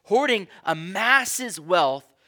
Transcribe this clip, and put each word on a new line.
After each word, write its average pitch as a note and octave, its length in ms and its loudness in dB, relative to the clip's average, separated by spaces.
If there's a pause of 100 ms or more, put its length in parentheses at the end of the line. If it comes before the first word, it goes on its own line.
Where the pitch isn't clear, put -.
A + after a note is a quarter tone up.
Hoarding A#3 420 0 (160)
amasses A3 960 -2
wealth D3 480 0 (200)